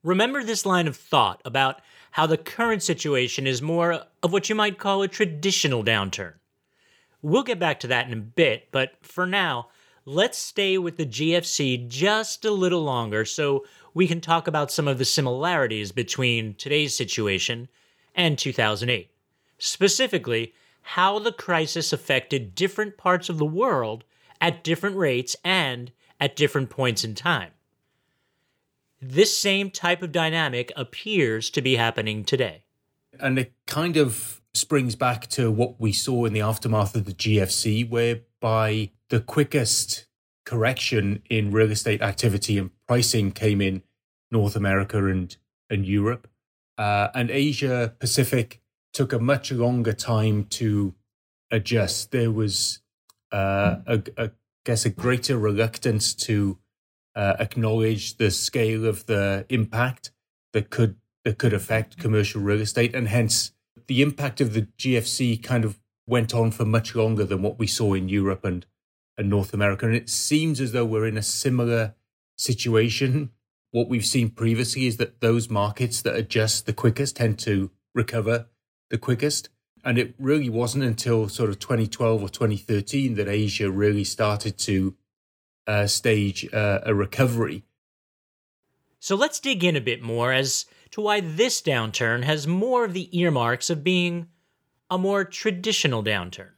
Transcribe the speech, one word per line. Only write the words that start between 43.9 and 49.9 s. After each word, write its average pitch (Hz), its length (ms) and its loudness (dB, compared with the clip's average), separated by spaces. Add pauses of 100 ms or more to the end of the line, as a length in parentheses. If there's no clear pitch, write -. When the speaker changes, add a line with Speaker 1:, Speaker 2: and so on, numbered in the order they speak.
Speaker 2:
North 104 240 2
America 98 500 2
and, 92 320 -2 (320)
and 101 160 -2
Europe. 104 420 0 (500)
Uh, 104 360 0
and 120 180 -2
Asia 131 680 0
Pacific - 600 0 (320)
took 135 200 0
a 117 60 0
much 135 320 0
longer 120 420 2